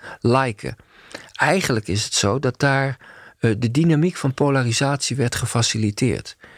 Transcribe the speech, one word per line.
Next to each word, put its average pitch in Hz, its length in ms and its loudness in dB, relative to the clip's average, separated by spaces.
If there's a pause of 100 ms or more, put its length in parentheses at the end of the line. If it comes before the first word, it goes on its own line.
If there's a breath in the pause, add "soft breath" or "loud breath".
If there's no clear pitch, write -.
(200 loud breath)
liken. 123 560 0 (580 loud breath)
Eigenlijk 143 540 0
is 104 160 -2
het - 100 -8
zo 107 260 0
dat 127 200 -2
daar, 135 380 0 (420 loud breath)
eh, 117 180 2
de 113 140 0
dynamiek 160 440 2
van 135 180 -2
polarisatie 139 840 0
werd 123 200 0
gefaciliteerd. 113 1000 -2 (200 loud breath)